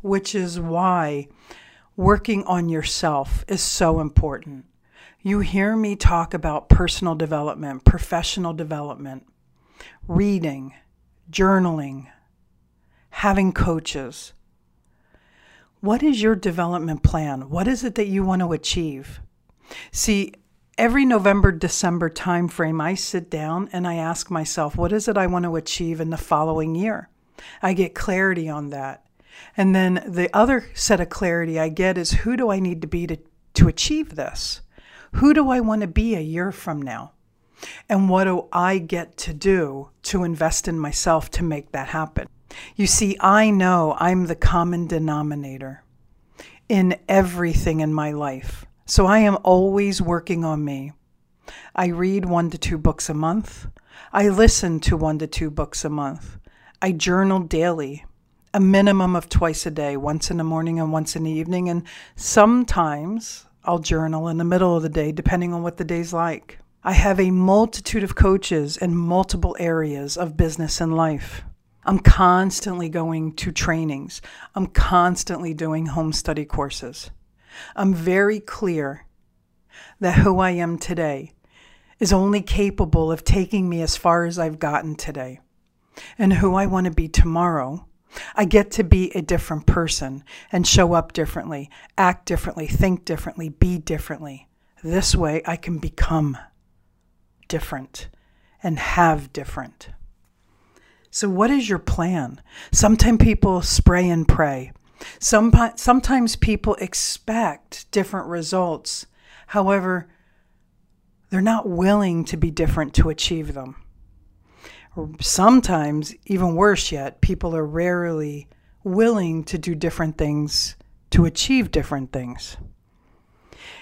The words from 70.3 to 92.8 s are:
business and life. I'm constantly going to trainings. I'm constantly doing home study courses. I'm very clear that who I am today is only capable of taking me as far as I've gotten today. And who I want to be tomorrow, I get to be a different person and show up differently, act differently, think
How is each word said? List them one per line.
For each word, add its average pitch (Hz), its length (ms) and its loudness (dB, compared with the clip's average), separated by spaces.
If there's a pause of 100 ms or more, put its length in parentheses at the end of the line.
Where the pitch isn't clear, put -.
business 160 440 -2
and 165 140 0
life. 160 480 -2 (440)
I'm 190 120 2
constantly 180 920 6
going 160 480 -4
to - 160 -6
trainings. 156 680 -4 (320)
I'm 190 140 -2
constantly 180 840 0
doing 156 320 -4
home 156 300 -2
study 151 320 -4
courses. 139 640 -8 (640)
I'm 196 160 2
very 190 480 0
clear 156 640 -6 (960)
that 180 200 2
who 190 200 4
I 185 120 2
am 170 260 -4
today 156 560 -6 (640)
is 190 120 2
only 196 300 4
capable 180 720 0
of 160 100 -6
taking 185 460 2
me 170 140 -2
as 160 160 -4
far 170 260 2
as 170 140 -6
I've 156 200 -4
gotten 151 360 -4
today. 131 460 -10 (800)
And 190 140 4
who 185 220 4
I 196 100 2
want 185 220 0
to 175 40 -2
be 160 160 0
tomorrow, 165 800 2 (480)
I 208 120 2
get 208 260 6
to 220 100 0
be 185 320 6
a 185 60 -2
different 160 460 -2
person 143 580 0 (260)
and 180 160 0
show 175 280 4
up 165 180 0
differently, 156 580 -6 (280)
act 185 260 2
differently, 160 420 -6
think 185 380 2